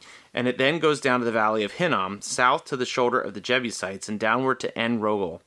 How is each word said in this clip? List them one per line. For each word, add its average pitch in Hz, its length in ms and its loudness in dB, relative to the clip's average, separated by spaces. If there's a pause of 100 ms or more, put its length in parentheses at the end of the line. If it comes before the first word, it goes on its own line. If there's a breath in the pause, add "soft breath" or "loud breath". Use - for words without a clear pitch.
(340 loud breath)
And 123 140 0
it 127 100 0
then 139 220 2
goes 151 220 2
down 127 180 2
to 120 60 -2
the 117 60 0
valley 110 320 2
of 101 100 -4
Hinnom, 101 480 -2
south 131 440 2
to 143 120 -6
the 123 80 -2
shoulder 123 340 0
of 101 140 -6
the 101 80 -10
Jebusites, 104 640 -4
and 107 120 -6
downward 123 400 2
to - 180 -6
En 117 220 0
Rogel. 101 480 -2